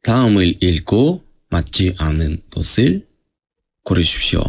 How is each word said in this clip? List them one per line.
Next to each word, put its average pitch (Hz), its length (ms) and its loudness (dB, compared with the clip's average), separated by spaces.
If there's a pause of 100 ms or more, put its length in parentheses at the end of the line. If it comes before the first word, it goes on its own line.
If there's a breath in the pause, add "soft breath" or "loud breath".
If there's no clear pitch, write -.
다음을 107 600 2
읽고 110 600 0 (280)
맞지 90 480 -2
않은 78 400 -2 (100)
것을 - 580 -2 (760)
고르십시오. - 640 -2